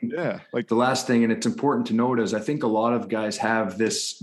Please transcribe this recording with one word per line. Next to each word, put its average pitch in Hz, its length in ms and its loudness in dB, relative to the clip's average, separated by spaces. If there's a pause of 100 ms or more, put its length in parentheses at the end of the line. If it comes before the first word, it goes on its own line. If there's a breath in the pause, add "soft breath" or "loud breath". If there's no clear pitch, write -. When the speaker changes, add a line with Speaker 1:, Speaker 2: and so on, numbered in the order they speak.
Speaker 1:
thing, 120 120 -4
Speaker 2:
Yeah, 139 280 -4 (120)
like, 123 140 -4
Speaker 1:
the - 80 0
last 127 320 2
thing, 117 160 4
and 113 100 4
it's 107 140 -2
important 120 400 0
to - 80 -2
note, 120 240 2
is 107 160 0
I 107 60 -2
think 147 240 -2
a - 20 0
lot 110 260 2
of 120 160 -2
guys 107 300 -2
have 107 400 0
this - 440 -2